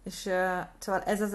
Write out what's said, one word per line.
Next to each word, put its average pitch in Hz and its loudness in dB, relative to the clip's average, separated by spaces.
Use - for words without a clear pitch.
És, - -8
ö, 185 2
szóval 190 0
ez 196 2
az, 208 0